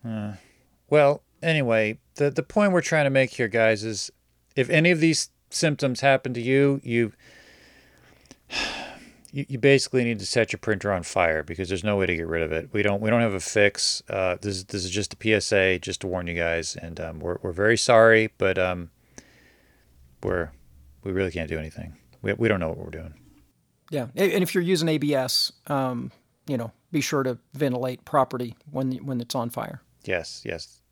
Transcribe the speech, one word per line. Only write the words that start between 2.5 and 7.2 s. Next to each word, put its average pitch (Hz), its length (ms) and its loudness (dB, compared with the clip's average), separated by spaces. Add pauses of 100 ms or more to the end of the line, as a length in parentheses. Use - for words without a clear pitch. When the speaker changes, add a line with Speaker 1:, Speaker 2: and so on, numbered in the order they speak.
Speaker 1:
we're 175 80 4
trying 156 240 2
to 139 60 2
make 131 200 4
here, 117 180 -2
guys, 110 360 4
is 110 260 -6 (460)
if 127 140 0
any 165 200 4
of 160 100 2
these 160 300 2 (200)
symptoms 143 500 -2
happen 131 340 2
to 120 60 -6
you, 135 440 4
you, 117 280 0 (1400)